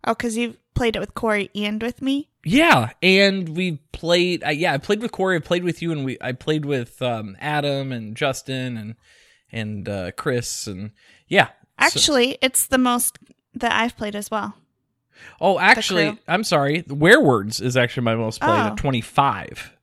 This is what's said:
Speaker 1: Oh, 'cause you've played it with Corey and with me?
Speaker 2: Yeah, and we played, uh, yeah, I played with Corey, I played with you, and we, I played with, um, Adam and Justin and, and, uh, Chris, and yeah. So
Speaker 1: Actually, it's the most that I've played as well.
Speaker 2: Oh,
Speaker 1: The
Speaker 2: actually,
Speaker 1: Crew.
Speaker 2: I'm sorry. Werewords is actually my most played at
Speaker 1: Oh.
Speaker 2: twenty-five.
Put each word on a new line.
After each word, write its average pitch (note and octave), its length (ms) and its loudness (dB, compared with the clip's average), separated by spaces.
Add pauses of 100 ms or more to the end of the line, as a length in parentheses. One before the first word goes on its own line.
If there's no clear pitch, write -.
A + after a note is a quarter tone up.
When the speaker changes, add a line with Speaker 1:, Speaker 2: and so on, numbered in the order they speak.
Speaker 1:
Oh, A#3 100 0
'cause A3+ 220 -4
you've A#3 200 -4 (180)
played A3+ 200 0
it G3 60 -4
with G3+ 140 -10
Corey G#3 420 -2
and G#3 260 -4
with A#3+ 180 -6
me? C#4 300 -2 (140)
Speaker 2:
Yeah, A3+ 460 4 (120)
and F#3+ 540 4
we F3 240 -4 (120)
played, F3 520 0
uh, D3+ 60 -2
yeah, D#3 220 0
I C3+ 60 0
played A#3 240 -2
with A#3+ 100 -6
Corey, F#3+ 240 0
I D3+ 40 0
played F3 240 0
with E3+ 180 -4
you, E3+ 100 -4
and C#3+ 120 -4
we, C3 160 -4
I B2+ 120 -6
played D#3 320 -4
with, C3 380 -4
um, G#2+ 380 -4
Adam C#3 520 -4
and A2+ 240 -10
Justin C3 640 -4
and, A2 160 -12 (560)
and, G#2+ 380 -8
uh, F#2+ 240 -6
Chris, - 560 -4
and G2+ 240 -10 (340)
yeah. F3+ 220 4
So - 40 -20 (280)
Speaker 1:
Actually, C4+ 600 2
it's - 260 0
the C4 120 0
most B3 400 0 (360)
that A#3 180 -2
I've A#3 240 0
played G#3 180 -8
as G#3 160 -10
well. G#3 240 -6 (840)
Speaker 2:
Oh, F#3 140 4
Speaker 1:
The F3 100 0
Speaker 2:
actually, G3 480 4
Speaker 1:
Crew. A3 60 -12 (100)
Speaker 2:
I'm G3 160 -2
sorry. D3+ 400 0
Werewords C#3 760 4
is B2 160 -2
actually A#2+ 280 0
my A2+ 100 2
most A2+ 260 -4
played D#4 180 2
at G#3+ 140 0
Speaker 1:
Oh. G#3 40 -10
Speaker 2:
twenty-five. C3 960 -2 (100)